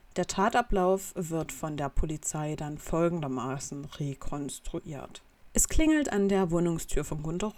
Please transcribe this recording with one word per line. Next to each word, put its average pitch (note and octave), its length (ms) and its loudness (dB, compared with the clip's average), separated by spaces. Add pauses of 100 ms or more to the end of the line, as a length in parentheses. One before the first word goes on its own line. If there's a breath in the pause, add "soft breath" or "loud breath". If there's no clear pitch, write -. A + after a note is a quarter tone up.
(160 loud breath)
Der F3+ 100 0
Tatablauf F#3+ 880 2
wird E3 360 -4
von D3+ 240 -8
der C#3+ 140 -4
Polizei D3+ 680 -2
dann D3+ 220 -8
folgendermaßen C#3+ 1040 -2
rekonstruiert. C#3+ 1400 -8 (320)
Es - 160 6
klingelt D#4 420 6
an G3 200 4
der F#3+ 200 4
Wohnungstür E3+ 540 2
von D3+ 180 -4
Gunter F3+ 360 -4